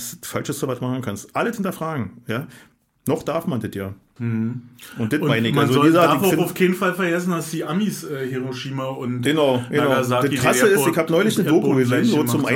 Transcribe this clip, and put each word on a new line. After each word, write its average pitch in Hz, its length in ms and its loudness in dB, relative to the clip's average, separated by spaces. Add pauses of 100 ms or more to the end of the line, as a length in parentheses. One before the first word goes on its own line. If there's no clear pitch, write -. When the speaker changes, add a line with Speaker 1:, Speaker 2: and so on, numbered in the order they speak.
Speaker 1:
ist - 200 -14
das - 60 -14
Falscheste, - 380 -6
was 123 140 -6
man 127 100 -4
machen 127 120 -4
kannst. 101 300 -8
Alles 220 220 -2
hinterfragen, 160 540 -6 (180)
ja. 123 200 -4 (600)
Noch - 160 -2
darf 160 240 -4
man 131 140 -4
das 101 140 -6
ja. 98 180 -6 (260)
Speaker 2:
Mhm. 117 440 -4 (340)
Speaker 1:
Und 113 160 -2
das 294 80 0
Speaker 2:
Und 165 80 0
Speaker 1:
meine 113 180 2
ich. 110 80 0
Speaker 2:
man - 120 4
Speaker 1:
Also, 127 80 2
Speaker 2:
soll, 143 80 6
Speaker 1:
wie 151 60 8
gesagt, 170 180 6
Speaker 2:
darf 147 140 4
Speaker 1:
ich 202 40 2
Speaker 2:
auch 185 60 4
Speaker 1:
find 160 100 2
Speaker 2:
auf 170 120 -2
keinen 185 200 2
Fall 180 200 -2
vergessen, 180 380 -2
dass 156 200 -4
die 156 120 -6
Amis, 165 400 -4
äh, 135 240 -6
Hiroshima 131 580 -6
und 131 360 -6
Speaker 1:
Genau, 135 480 2
genau. 147 200 0
Speaker 2:
Nagasaki 131 460 2
Speaker 1:
Das 123 80 -2
Krasse 208 240 4
Speaker 2:
den 196 120 4
Speaker 1:
ist, - 80 2
ich 165 100 0
hab 160 120 0
neulich 185 300 2
eine 196 80 2
Speaker 2:
Erdboden 156 220 4
Speaker 1:
Doku 139 80 4
gesehen, 123 240 2
Speaker 2:
gleich 240 80 4
Speaker 1:
so 160 80 2
Speaker 2:
gemacht 120 140 2
Speaker 1:
zum - 140 0
Speaker 2:
haben, 117 100 0